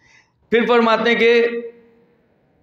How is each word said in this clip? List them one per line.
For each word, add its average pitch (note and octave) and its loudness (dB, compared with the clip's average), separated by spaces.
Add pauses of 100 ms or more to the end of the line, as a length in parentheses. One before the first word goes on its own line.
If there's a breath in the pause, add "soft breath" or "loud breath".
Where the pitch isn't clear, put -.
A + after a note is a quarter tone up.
(520 soft breath)
फिर A3+ 0
फरमाते A3+ 0
हैं A#3 0
कि A#3 0 (920)